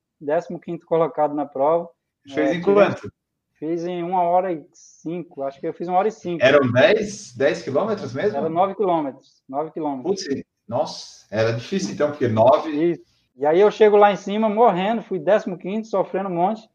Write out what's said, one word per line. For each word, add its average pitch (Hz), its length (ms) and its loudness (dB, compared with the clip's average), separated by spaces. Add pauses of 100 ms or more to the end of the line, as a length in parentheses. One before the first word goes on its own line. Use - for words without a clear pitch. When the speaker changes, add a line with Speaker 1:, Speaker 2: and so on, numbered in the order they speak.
(220)
Speaker 1:
décimo 165 380 -4
quinto - 260 -12
colocado 151 480 0
na 147 120 -4
prova. 160 440 -2 (360)
Speaker 2:
Fez 151 260 -2
Speaker 1:
É, 175 40 -2
Speaker 2:
em 170 60 -6
Speaker 1:
tivemos 196 340 4
Speaker 2:
quanto? - 160 -14 (460)
Speaker 1:
Fiz 165 280 -6
em 180 180 -6
uma 180 180 0
hora 180 320 2
e 147 180 -10
cinco, - 680 -12
acho 135 180 -8
que 165 80 -8
eu 160 60 -6
fiz 170 140 -10
uma 180 100 0
hora 202 100 2
e 208 40 -4
cinco. 170 320 -6
Speaker 2:
Eram 135 280 6
dez, 196 640 2
dez 147 280 0
quilômetros 156 500 -4
mesmo? 156 240 -2
Speaker 1:
Era 151 120 -4
nove 190 260 0
quilômetros, 165 760 -4
nove 147 220 -6
quilômetros. 147 520 -6
Speaker 2:
Putz, - 200 -6 (240)
nossa, - 640 -8
era 113 220 0
difícil - 420 -6
então, 147 160 0
porque 135 160 -2
nove- 131 420 4
Speaker 1:
Isso. 156 320 -2 (340)
E 139 120 -2
aí 165 120 4
eu 208 120 6
chego 208 260 6
lá 208 140 6
em 190 40 -2
cima, 208 320 -2
morrendo, 208 540 2
fui - 160 -6
décimo 180 400 0
quinto, 214 300 -8
sofrendo 196 420 -4
um 175 60 -6
monte 190 400 -2